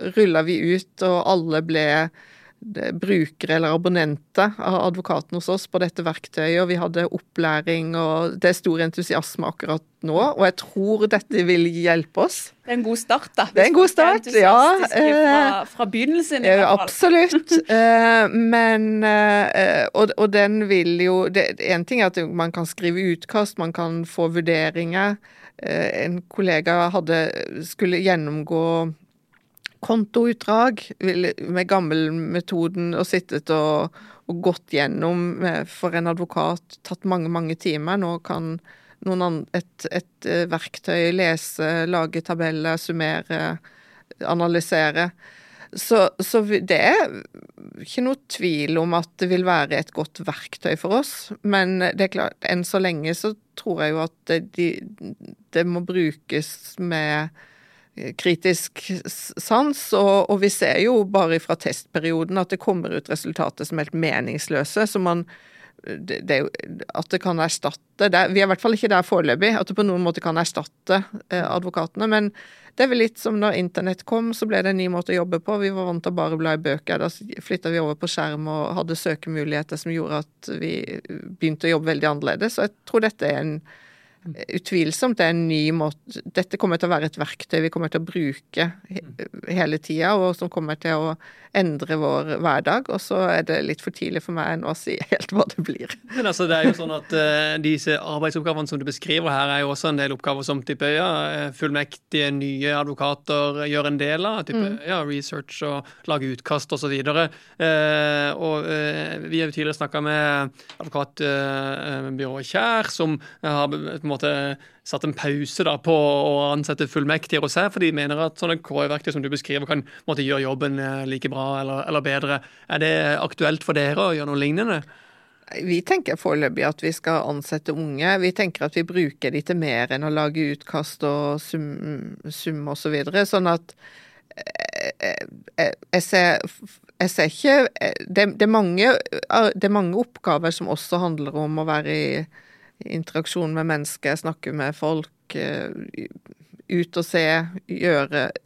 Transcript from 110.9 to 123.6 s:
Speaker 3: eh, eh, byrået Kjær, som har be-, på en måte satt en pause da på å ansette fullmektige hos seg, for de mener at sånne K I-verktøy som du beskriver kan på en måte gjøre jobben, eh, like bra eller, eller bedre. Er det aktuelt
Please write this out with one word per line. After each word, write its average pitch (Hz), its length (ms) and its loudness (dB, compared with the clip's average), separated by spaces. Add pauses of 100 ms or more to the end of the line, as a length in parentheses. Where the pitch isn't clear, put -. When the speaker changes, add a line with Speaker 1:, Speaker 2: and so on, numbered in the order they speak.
Speaker 3:
eh, 139 520 -2 (260)
eh, 135 120 -8
byrået 135 360 -8
Kjær, 220 440 0
som 156 280 -2 (240)
har 147 260 0
be-, 151 300 -8
på 147 80 -10
en 147 40 -4
måte 139 460 -2 (260)
satt - 220 -6
en 151 100 -2
pause 143 480 -4
da 151 160 0
på 165 140 0
å 143 600 2
ansette 147 360 -2
fullmektige 151 520 -2
hos 139 140 -2
seg, 190 160 2
for - 80 -8
de 170 140 2
mener 147 260 -4
at 160 220 -4
sånne 170 220 0
K - 120 -10 (120)
I-verktøy 147 260 -4
som 143 100 -4
du 139 80 -6
beskriver 143 380 -4
kan 151 140 -2
på - 40 -20
en - 220 -12
måte 143 160 -2
gjøre 139 180 -2
jobben, 135 380 -4
eh, 135 260 -6
like 135 240 -6
bra 135 300 -6
eller, 135 260 -6
eller 151 140 -2
bedre. 139 400 -2 (280)
Er 151 100 -2
det 156 120 0 (300)
aktuelt 156 420 -2